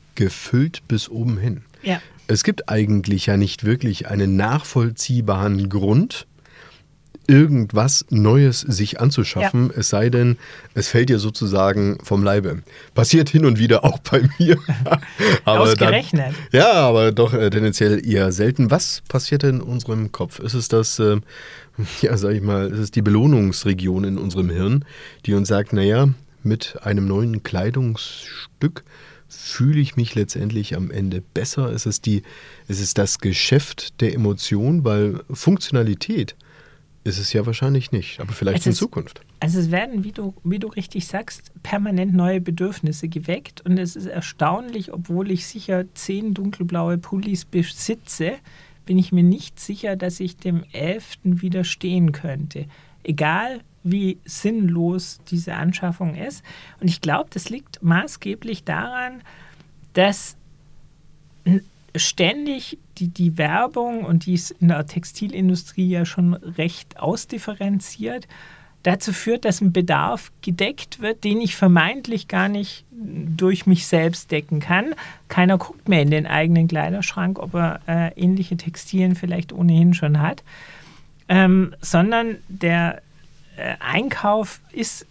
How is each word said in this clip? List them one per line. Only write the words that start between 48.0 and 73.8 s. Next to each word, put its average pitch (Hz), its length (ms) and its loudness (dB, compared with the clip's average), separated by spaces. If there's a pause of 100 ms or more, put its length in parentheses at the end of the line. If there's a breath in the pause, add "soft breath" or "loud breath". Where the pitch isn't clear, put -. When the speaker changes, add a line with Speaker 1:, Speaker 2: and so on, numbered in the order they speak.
Speaker 2:
bin 185 120 0
ich 180 140 2
mir 175 120 4
nicht - 360 2
sicher, 202 360 -8
dass 180 240 -6
ich 180 180 -8
dem 170 340 -4
elften 180 720 -4
widerstehen 180 720 0
könnte. 147 520 -8 (380 loud breath)
Egal, 170 560 -2 (240)
wie 185 420 -2
sinnlos 180 920 -2 (100)
diese 170 240 -6
Anschaffung 170 640 -4
ist. 262 280 -12 (380 loud breath)
Und 185 80 2
ich 170 100 -2
glaub, 165 320 -2
das - 180 -10
liegt - 340 -14
maßgeblich 202 840 -2
daran, 247 560 -6 (720 loud breath)
dass 196 420 0 (1080)
n-, 185 160 4 (340)
ständig 262 840 -2 (180)
die, 175 120 -4
die 175 280 -2
Werbung, 226 640 -2
und 165 220 0
die 180 80 0
ist 175 180 -2
in 170 180 2
der 151 180 0
Textilindustrie 185 1000 -2
ja 175 180 0
schon 175 280 2
recht 170 640 -8
ausdifferenziert, 214 1300 -6 (560 loud breath)
dazu 180 300 -2
führt, 233 320 -4
dass 202 160 -2
ein 190 120 4
Bedarf 175 580 0 (100)
gedeckt 202 600 -6
wird, 220 220 -6
den 208 180 0
ich 214 140 -4
vermeintlich 196 720 2
gar 190 220 -2
nicht 202 420 -8
durch 185 760 -2
mich 180 200 4